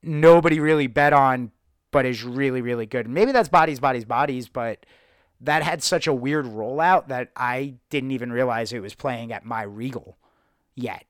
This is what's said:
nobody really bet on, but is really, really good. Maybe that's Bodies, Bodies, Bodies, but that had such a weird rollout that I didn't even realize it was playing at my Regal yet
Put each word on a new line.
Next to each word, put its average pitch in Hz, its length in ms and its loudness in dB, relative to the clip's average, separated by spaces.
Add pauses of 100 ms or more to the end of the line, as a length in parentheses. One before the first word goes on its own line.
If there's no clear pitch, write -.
nobody 160 580 6
really 151 260 2
bet 147 260 4
on, 131 380 4 (400)
but 131 160 2
is 120 180 -4
really, 127 380 -4
really 120 240 -6
good. 113 220 -6
Maybe 196 240 0
that's 226 160 2
Bodies, 156 320 2
Bodies, 127 240 -2
Bodies, 127 440 -4
but 117 380 -8 (540)
that 147 220 0
had 160 200 -4
such - 240 -2
a 160 60 0
weird 135 340 -2
rollout 139 640 -2
that 127 280 -8
I 127 380 -6 (160)
didn't 135 220 -4
even 123 200 -6
realize 117 400 -2
it 120 80 -8
was 101 140 -14
playing 117 380 -8
at 104 120 -12
my 113 180 -8
Regal 113 540 -12 (580)
yet 110 360 -10